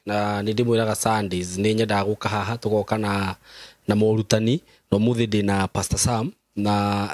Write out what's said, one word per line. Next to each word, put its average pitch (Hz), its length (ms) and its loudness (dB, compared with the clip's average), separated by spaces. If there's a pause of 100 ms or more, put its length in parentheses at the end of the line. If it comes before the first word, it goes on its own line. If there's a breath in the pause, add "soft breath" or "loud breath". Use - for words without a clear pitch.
Na 104 360 -2
nĩ 107 120 -2
ndĩmwĩraga 113 400 2
Sundays, 92 640 -2
nĩ 107 160 2
nyendaga 104 360 0
gũka 107 180 -4
haha, 104 280 -2
tũgoka 107 420 -2
na, 101 380 -2 (520 loud breath)
na 104 80 2
morutani. 110 640 2 (300 soft breath)
Na 101 80 2
ũmũthĩ 117 280 2
ndĩ 104 180 2
na 98 240 2
Pastor - 300 -2
Sam. 120 340 0 (240)
Na 101 580 0